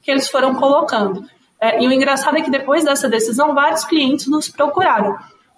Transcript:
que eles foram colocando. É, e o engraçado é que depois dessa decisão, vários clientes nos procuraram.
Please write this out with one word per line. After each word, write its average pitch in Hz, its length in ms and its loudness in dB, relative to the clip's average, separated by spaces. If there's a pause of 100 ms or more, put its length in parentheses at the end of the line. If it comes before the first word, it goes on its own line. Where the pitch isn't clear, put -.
que - 80 -6
eles - 180 0
foram 262 280 0
colocando. 254 680 0 (360)
É, 226 200 0
e 247 60 2
o 254 60 2
engraçado 277 440 0
é 311 60 0
que 285 80 -6
depois 277 340 0
dessa 277 240 0
decisão, 226 460 0
vários 311 300 0
clientes 294 420 0
nos 294 220 -2
procuraram. 285 680 0 (420)